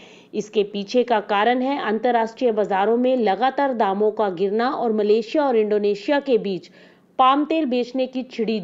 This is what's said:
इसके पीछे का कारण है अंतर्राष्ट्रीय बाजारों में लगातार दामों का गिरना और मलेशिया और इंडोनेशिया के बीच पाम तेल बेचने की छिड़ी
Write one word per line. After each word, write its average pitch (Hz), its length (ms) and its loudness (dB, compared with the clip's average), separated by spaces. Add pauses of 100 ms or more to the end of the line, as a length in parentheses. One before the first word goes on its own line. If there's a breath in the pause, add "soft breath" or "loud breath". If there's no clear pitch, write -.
(340 loud breath)
इसके 208 300 -2
पीछे 202 400 0
का 220 220 0
कारण 226 360 2
है 277 200 -2
अंतर्राष्ट्रीय 226 680 0
बाजारों 202 440 0
में 254 220 2
लगातार 254 560 0
दामों 208 380 0
का 214 200 -2
गिरना 202 380 -2
और 233 220 -2
मलेशिया 214 520 2
और 247 120 2
इंडोनेशिया 208 640 0
के 262 200 2
बीच 180 300 -6 (480 loud breath)
पाम 269 260 4
तेल 320 220 0
बेचने 247 400 -2
की 254 180 -6
छिड़ी 220 400 -4